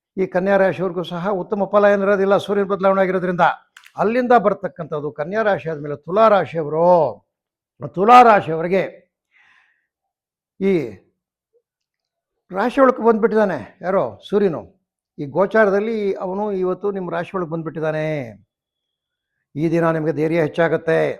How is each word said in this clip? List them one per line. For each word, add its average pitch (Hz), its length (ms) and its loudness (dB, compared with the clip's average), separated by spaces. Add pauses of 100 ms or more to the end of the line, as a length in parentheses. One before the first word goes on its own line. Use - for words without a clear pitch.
(160)
ಈ 185 100 -2
ಕನ್ಯಾ 196 300 0
ರಾಶಿಯವ್ರಿಗೂ 180 460 0
ಸಹ 175 260 -8
ಉತ್ತಮ 196 360 -4
ಫಲ 202 200 2
ಏನಿರೋದಿಲ್ಲ 196 520 2
ಸೂರ್ಯನ 202 300 -2
ಬದಲಾವಣೆ 190 340 0
ಆಗಿರೋದ್ರಿಂದ. 180 400 -2 (560)
ಅಲ್ಲಿಂದ 233 360 0
ಬರ್ತಕ್ಕಂಥದ್ದು 175 800 -2
ಕನ್ಯಾ 180 300 -4
ರಾಶಿ 175 280 -2
ಆದ್ಮೇಲೆ 147 260 -8
ತುಲಾ 196 320 2
ರಾಶಿಯವರು. 160 1000 2 (680)
ತುಲಾ 233 280 8
ರಾಶಿಯವರಿಗೆ 175 600 2 (1800)
ಈ 196 120 0 (1800)
ರಾಶಿ 214 300 -2
ಒಳಕ್ಕೆ 254 220 0
ಬಂದ್ಬಿಟ್ಟಿದ್ದಾನೆ 214 800 0
ಯಾರೋ 160 460 -4
ಸೂರ್ಯನು. 170 480 -2 (420)
ಈ 151 80 -10
ಗೋಚಾರದಲ್ಲಿ 202 880 0
ಅವನು 202 380 -6
ಇವತ್ತು 185 380 -4
ನಿಮ್ಮ 185 200 -6
ರಾಶಿ 170 260 -6
ಒಳಗೆ 175 140 -6
ಬಂದ್ಬಿಟ್ಟಿದ್ದಾನೆ. 156 560 -6 (1500)
ಈ 160 140 -2
ದಿನ 170 200 0
ನಿಮಗೆ 160 220 -2
ಧೈರ್ಯ 156 300 -2
ಹೆಚ್ಚಾಗತ್ತೆ, 160 560 0 (220)